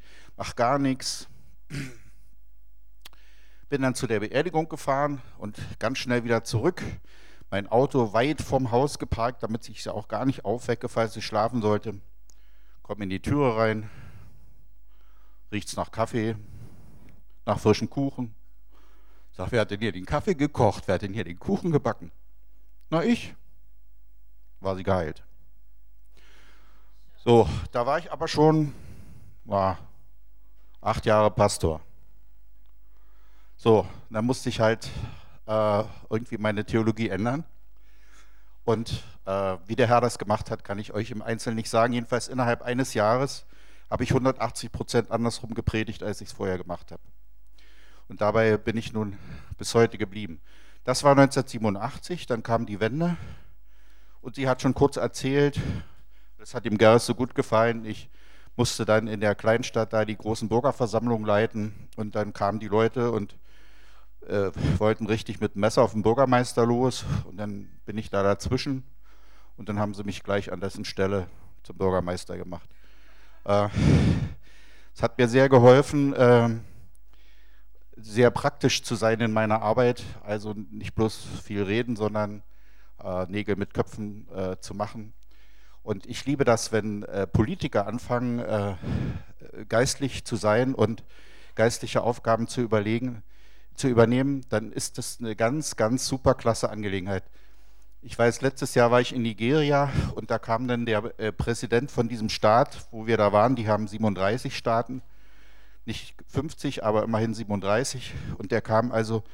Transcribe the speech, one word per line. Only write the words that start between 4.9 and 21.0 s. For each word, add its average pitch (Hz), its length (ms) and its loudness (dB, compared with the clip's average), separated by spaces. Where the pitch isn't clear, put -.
und 104 220 -8
ganz 123 220 -2
schnell 123 240 0
wieder 117 200 2
zurück. 127 380 0
Mein 98 160 -2
Auto 123 440 4
weit 127 300 2
vom 131 300 0
Haus 135 260 4
geparkt, 123 460 -2
damit 110 260 -4
ich - 140 -12
sie 101 100 -6
auch 104 140 -6
gar 110 180 -2
nicht 135 200 -2
aufwecke, 117 440 -2
falls 113 240 0
sie 110 80 -8
schlafen 110 400 0
sollte. 107 400 2
Komm 104 220 -8
in 95 80 -2
die 95 100 -4
Türe 139 340 2
rein, 110 320 2
riecht's - 240 -6
nach 90 160 -4
Kaffee, 110 440 0
nach 107 140 2
frischem 107 280 4
Kuchen. 127 460 -4
Sag: - 200 -6
„Wer 120 100 4
hat 104 80 2
denn 104 120 -4
hier 110 100 0
den 90 160 -8
Kaffee 151 260 2
gekocht? 135 540 2
Wer 98 80 4
hat 87 80 0